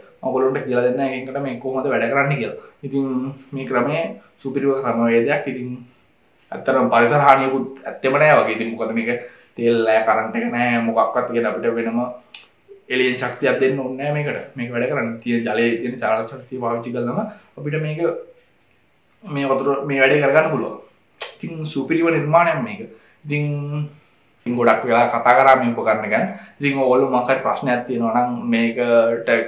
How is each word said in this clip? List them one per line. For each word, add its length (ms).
ඔයගොල්ලන්ට 460
කියලා 200
දෙන්න 160
එකින් 180
එකට 220
මේක 180
කොහොමද 280
වැඩ 220
කරන්නේ 280
කියලා. 200
ඉතින් 260
මේ 160
ක්‍රමය 320
සුපිරිම 460
ක්‍රමවේදයක්. 640
ඉතින් 220
ඇත්තටම 380
පරිසර 320
හානියකුත් 460
ඇත්තෙම 320
නෑ 220
වගේ. 200
ඉතින් 140
මොකද 240
මේක 160
තෙල් 320
නෑ, 200
කරන්ට් 320
එක 160
නෑ, 300
මොකක්වත් 460
කියන 180
අපිට 280
වෙනම 260
එලියෙන් 320
ශක්තියක් 420
දෙන්න 200
ඕනේ 180
නෑ 160
මේකට. 420
මේක 160
වැඩ 180
කරන්න 300
තියෙන 240
ජලයේ 340
තියෙන 220
චාලක 300
ශක්තිය 300
පාවිච්චි 320
කළාම 280
අපිට 300
මේක, 180
මේ 240
වතුර 380
මේ 140
වැඩේ 220
කරගන්න 300
පුළුවන්. 260
ඉතින් 440
සුපිරිම 420
නිර්මාණයක් 540
මේක. 200
ඉතින්, 240
ඉතින් 100
ගොඩක් 300
වෙලා 220
කතා 260
කරා 220
මේ 160
උපකරණ 380
ගැන. 160
ඉතින් 240
ඔයගොල්ලෝ 320
මොකක් 200
හරි 100
ප්‍රශ්නයක් 460
තියෙනවා 300
නම් 340
මේකට 800